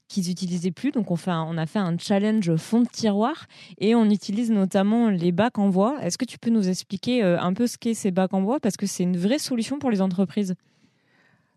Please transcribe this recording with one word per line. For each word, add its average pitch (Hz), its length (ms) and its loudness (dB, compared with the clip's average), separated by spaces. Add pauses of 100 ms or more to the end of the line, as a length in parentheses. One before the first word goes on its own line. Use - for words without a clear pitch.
qu'ils 175 180 -2
n'utilisaient 180 440 -4
plus. 269 200 -4
Donc 220 180 -2
on 175 60 0
fait 180 160 -4
un, 160 120 -2
on 165 140 -6
a 160 100 -2
fait 214 120 -4
un 170 180 -2
challenge 202 600 2
fond 220 240 0
de 240 80 2
tiroir 220 560 -2 (320)
et 214 180 2
on 220 140 4
utilise 214 420 0
notamment 208 580 2
les 175 220 2
bacs 214 260 0
en 202 120 4
bois. 208 340 2
Est-ce 175 140 -4
que 254 80 -2
tu - 120 -12
peux 233 120 -4
nous 220 180 2
expliquer, 214 560 -2
euh, 175 160 4
un 180 140 0
peu 240 120 0
ce - 120 -4
qu'est 233 160 -2
ces 208 180 -2
bacs 185 220 0
en 190 80 2
bois ? 240 180 0
Parce 202 160 -2
que 202 120 -4
c'est - 160 -4
une 180 120 0
vraie 208 240 0
solution 262 400 -4
pour 269 120 -2
les 196 100 2
entreprises. 190 540 0 (1000)